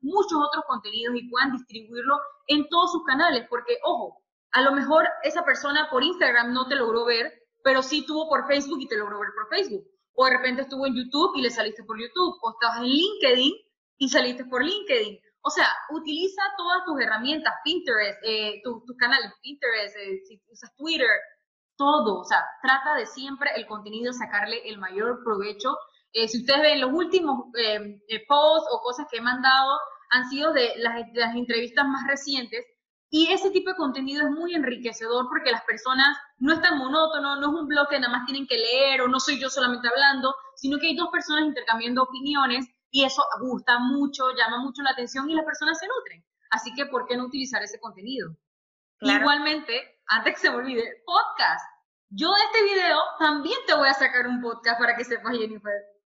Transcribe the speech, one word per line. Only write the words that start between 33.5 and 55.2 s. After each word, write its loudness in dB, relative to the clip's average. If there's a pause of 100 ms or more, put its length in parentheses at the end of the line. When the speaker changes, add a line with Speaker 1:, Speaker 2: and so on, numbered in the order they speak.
Speaker 1:
tipo 0
de -4
contenido -2
es 2
muy -4
enriquecedor -2
porque 0
las -2
personas 2 (220)
no 4
es 0
tan 4
monótono, 0
no -6
es 0
un -6
blog 2
que 0
nada 0
más -2
tienen -6
que 0
leer 2
o 2
no 2
soy 0
yo -4
solamente 0
hablando, 4 (220)
sino -2
que 0
hay 0
dos -2
personas 0
intercambiando 0
opiniones 0 (220)
y 4
eso 0 (200)
gusta 2
mucho, 0
llama 0
mucho -8
la 0
atención -4
y -2
las 0
personas -4
se -10
nutren. -8 (240)
Así -4
que, -4
¿por -4
qué -2
no -4
utilizar -6
ese -12
contenido? -10 (680)
Speaker 2:
Claro. 2
Speaker 1:
Igualmente, -2
antes 2
que -10
se 2
me -2
olvide, -6
podcast. 0 (440)
Yo 0
de 4
este 2
video 4 (200)
también 2 (100)
te 4
voy 6
a 4
sacar 2
un -2
podcast -2
para 2
que -6
sepas, -4